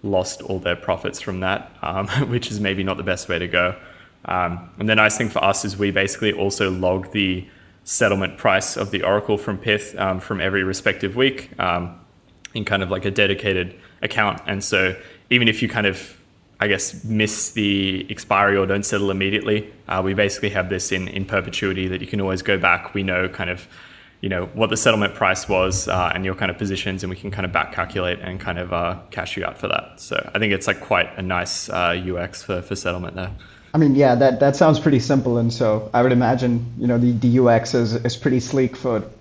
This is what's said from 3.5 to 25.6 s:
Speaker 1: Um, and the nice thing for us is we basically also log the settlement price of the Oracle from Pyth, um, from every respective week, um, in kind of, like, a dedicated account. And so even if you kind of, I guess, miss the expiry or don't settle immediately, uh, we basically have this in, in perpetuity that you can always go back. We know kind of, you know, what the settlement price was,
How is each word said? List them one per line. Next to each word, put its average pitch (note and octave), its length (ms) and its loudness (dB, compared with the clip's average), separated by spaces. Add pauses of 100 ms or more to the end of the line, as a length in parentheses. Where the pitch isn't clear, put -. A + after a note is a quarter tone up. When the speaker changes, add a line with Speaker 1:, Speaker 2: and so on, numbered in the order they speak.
Speaker 1:
Um, F2 520 -2
and G#2+ 120 -2
the A2 60 4
nice G#2+ 220 6
thing A2+ 120 0
for - 120 -2
us F#2+ 220 2
is G2 140 -6
we G2+ 140 0
basically G2 420 0
also G2 360 0
log F#2 440 0
the F#2 340 -2 (380)
settlement G2 520 0
price G2 380 2
of G2+ 160 -4
the G2 120 -2
Oracle G#2 340 2
from G#2 200 -4
Pyth, G#2 400 -2
um, F#2+ 220 -2
from F#2 220 -6
every F#2+ 220 0
respective F#2+ 520 -2
week, C3 440 -2
um, F2 380 -2 (560)
in G#2+ 120 -6
kind G2 180 4
of, F2+ 80 -2
like, F#2+ 140 0
a G2+ 60 2
dedicated F#2+ 600 2 (280)
account. G#2 440 0
And F#2+ 160 -2
so F#2 340 2 (340)
even A#2+ 180 6
if A2 140 2
you A2+ 80 0
kind G#2+ 180 0
of, - 300 -6 (420)
I G#2 80 2
guess, - 380 -2
miss G#2+ 460 0
the G2 580 -2
expiry G2+ 480 2
or F#2+ 80 4
don't G2 200 0
settle G2+ 260 0
immediately, G2 600 0 (140)
uh, F#2 160 -2
we F#2+ 100 0
basically G2+ 360 0
have F#2+ 180 -2
this F#2 240 -4
in, F#2 160 -2
in G2 160 -6
perpetuity F#2+ 640 -2
that F#2 140 -4
you - 60 -12
can G#2 120 -4
always F#2+ 220 -2
go G2 160 0
back. F2 360 2
We G2 100 -2
know F#2 260 0
kind F2+ 200 -6
of, F2+ 160 -8 (560)
you G2 80 -4
know, F2+ 260 -2
what A2 160 0
the A2+ 60 0
settlement G#2+ 360 2
price - 340 0
was, F#2 400 0